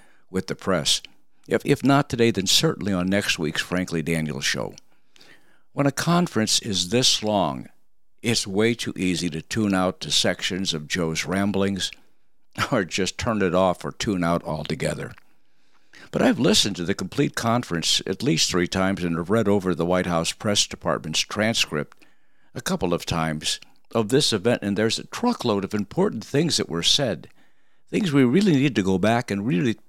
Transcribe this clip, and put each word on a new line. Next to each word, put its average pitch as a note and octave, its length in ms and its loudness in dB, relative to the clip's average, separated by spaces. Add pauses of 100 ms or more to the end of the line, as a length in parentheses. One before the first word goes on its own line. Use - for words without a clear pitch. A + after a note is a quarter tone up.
(300)
with F#2 180 -4
the D#2 60 -4
press. F2 460 0 (480)
If, - 160 2
if C#3+ 180 0
not C#3 260 4
today, A#2 220 2
then F#2+ 160 -2
certainly G#2 460 0
on F2+ 160 0
next G2+ 300 0
week's D#2+ 240 -2
Frankly F2 400 -4
Daniel D2+ 380 -4
show. A1 340 -4 (1000)
When C#3 140 0
a C#3 60 4
conference E3+ 680 2
is F2+ 300 -4
this B2 340 2
long, F2 440 0 (520)
it's A2+ 260 0
way A2 280 2
too - 200 -6
easy F2 360 -2
to D#2+ 120 -8
tune G#2 320 -2
out F#2 280 0
to D2+ 100 -8
sections F#2 640 -2
of D2+ 120 -8
Joe's D#2+ 380 -2
ramblings G2 640 0 (400)
<laughs> - 400 -8
or A2 140 2
just F2+ 340 -4
turn G#2+ 240 -2
it F2 120 2
off F#2 300 2
or C#2+ 80 -6
tune F#2+ 300 -2
out E2+ 220 0
altogether. D2+ 720 -6 (960)
But - 100 -2
I've A3+ 180 4
listened B2+ 380 2
to F2+ 80 -4
the F#2 100 0
complete C#3+ 400 -2
conference A2+ 720 0
at - 160 -4
least D#3 280 0
three F2 180 2
times F#2+ 340 0
and E2+ 140 -2
have E2+ 140 -6
read G#2+ 180 2
over F#2 260 2
the D#2+ 120 0
White F2+ 180 2
House E2+ 280 0
press - 340 0
department's D#2 540 -4
transcript - 840 -2 (500)
a C3+ 60 -10
couple G2 320 -2
of E2 140 -2
times D#2+ 520 -2 (360)
of G#2+ 160 2
this C#3 220 4
event, A2 300 0
and G2+ 140 -2
there's A2 220 0
a - 80 -10
truckload A#2 580 -2
of - 80 -8
important A#2 520 -2
things D3 340 0
that G#2 100 -2
were E2 140 -4
said, A2+ 460 0 (600)
things F3 240 0
we C#3 120 6
really F3 280 4
need C3+ 220 4
to G2+ 80 2
go F#2+ 160 2
back A2+ 320 2
and G2+ 160 -4
really C#3+ 320 0 (100)